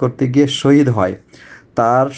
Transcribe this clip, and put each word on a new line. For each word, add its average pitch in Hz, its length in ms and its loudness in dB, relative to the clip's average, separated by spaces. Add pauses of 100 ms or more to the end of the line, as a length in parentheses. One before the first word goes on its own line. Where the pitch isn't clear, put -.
করতে 123 260 -4
গিয়ে 139 200 0
শহীদ 143 420 2
হয়, 95 260 -2 (600)
তার 123 300 2 (120)